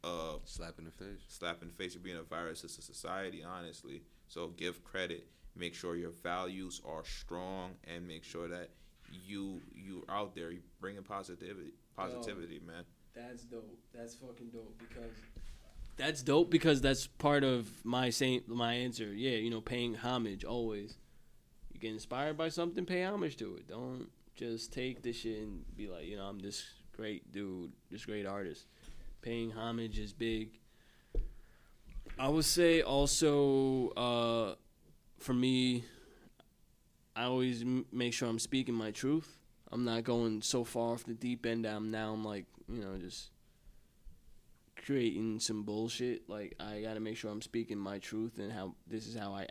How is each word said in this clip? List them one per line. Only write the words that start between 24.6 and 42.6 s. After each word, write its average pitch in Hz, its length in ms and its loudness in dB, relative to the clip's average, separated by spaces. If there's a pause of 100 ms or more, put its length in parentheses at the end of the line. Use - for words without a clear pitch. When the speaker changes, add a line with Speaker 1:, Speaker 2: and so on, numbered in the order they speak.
Speaker 3:
take 131 300 -2
this 117 140 0
shit 113 200 -2
and 101 260 -6 (140)
be 104 100 -6
like, 85 200 -6
you 101 100 -6
know, 98 80 -6
"I'm 101 140 -6
this 101 260 -6 (280)
great 107 380 -6
dude, 90 400 -4 (200)
this 104 140 -10
great 104 200 -2
artist." 98 400 -4 (560)
Paying 117 300 -2
homage 113 480 -2
is 104 120 -4
big. 113 480 -2 (1600)
I 131 80 2
would 151 160 6
say 165 380 8
also, 139 1080 8
uh, 117 640 4 (640)
for - 140 0
me, 127 520 6 (1300)
I 113 80 0
always 127 380 4
m-, 127 320 2
make 120 200 2
sure 120 140 2
I'm 113 120 2
speaking 127 360 2
my 110 160 0
truth. 147 460 2 (340)
I'm 120 140 0
not 113 180 2
going 117 380 4
so 120 240 2
far 117 280 0
off 117 120 -4
the 117 80 -4
deep 120 320 -2
end 113 180 2
that 107 100 0
I'm 107 160 -2
now, 110 220 0
I'm 107 140 -2
like, 101 200 -2 (220)